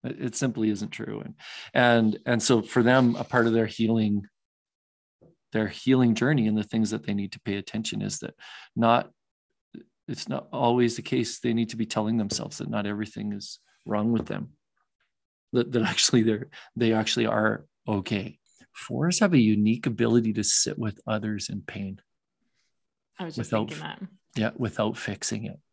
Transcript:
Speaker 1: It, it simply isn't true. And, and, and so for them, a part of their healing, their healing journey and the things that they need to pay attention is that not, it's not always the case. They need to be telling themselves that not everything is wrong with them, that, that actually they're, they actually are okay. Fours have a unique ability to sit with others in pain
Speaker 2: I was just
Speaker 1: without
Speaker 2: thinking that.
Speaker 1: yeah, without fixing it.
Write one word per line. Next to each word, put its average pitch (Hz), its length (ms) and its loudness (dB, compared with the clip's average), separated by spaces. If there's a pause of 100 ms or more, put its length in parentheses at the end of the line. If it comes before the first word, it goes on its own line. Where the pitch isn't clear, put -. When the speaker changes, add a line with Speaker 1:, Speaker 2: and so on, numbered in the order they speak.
Speaker 1:
It, 131 160 -8
it 120 160 -6
simply 113 340 0
isn't 107 200 -4
true. 107 340 -10
And, - 100 -14 (400)
and, 117 500 4
and 120 160 0
so 113 220 4
for - 220 2
them, 123 320 6
a 117 80 -6
part 117 240 2
of 113 40 2
their 113 140 2
healing, 110 600 0 (1200)
their 110 160 0
healing 127 460 4
journey 123 320 2
and 107 120 0
the 107 40 0
things 107 280 0
that - 160 -6
they 107 80 -2
need 98 180 -4
to - 80 -16
pay 101 160 -4
attention 104 460 -6
is 101 160 -6
that - 160 -10 (420)
not, 117 340 2 (960)
it's - 220 -10
not 135 240 -6
always 120 440 4
the 110 60 -10
case. - 380 -2
They 120 140 0
need 113 160 0
to 113 60 -10
be 113 100 -2
telling 110 320 0
themselves - 400 -4
that - 100 -8
not 104 180 -4
everything 104 460 -6
is 101 260 -12 (280)
wrong 107 260 0
with 113 140 -2
them, - 240 -8 (1040)
that, 120 180 0
that 120 120 2
actually 104 380 2
they're, 113 260 0 (280)
they 117 160 4
actually 110 320 0
are 110 400 0 (240)
okay. 101 500 -4 (360)
Fours 156 460 -4
have 196 120 4
a 156 80 8
unique 107 460 4
ability 113 480 2
to 104 100 -2
sit - 340 0
with 107 280 -6
others 107 420 -4
in 101 140 -8
pain 98 360 -10 (1200)
Speaker 2:
I 185 60 -8
was 160 100 -10
just 117 160 -6
Speaker 1:
without 110 200 -2
Speaker 2:
thinking - 140 -12
that. - 180 -10 (340)
Speaker 1:
yeah, 107 180 0
without 110 420 -2
fixing 107 500 -6
it. - 120 -12 (140)